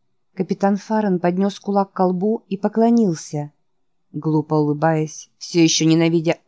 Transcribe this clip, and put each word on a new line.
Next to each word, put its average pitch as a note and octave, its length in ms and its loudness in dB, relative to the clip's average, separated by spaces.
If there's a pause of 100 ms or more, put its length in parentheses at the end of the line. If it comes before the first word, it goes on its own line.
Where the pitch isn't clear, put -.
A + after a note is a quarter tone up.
(340)
Капитан G3 420 -2
Фаррен G#3 440 -2
поднес F#3 400 -2
кулак G3 320 -2
к - 40 -16
колбу F#3+ 520 0
и F#3+ 80 -6
поклонился. G#3 960 0 (600)
Глупо D3+ 420 -2
улыбаясь, D3+ 840 -2
все - 240 0
еще D#3+ 220 2
ненавидя E3 640 2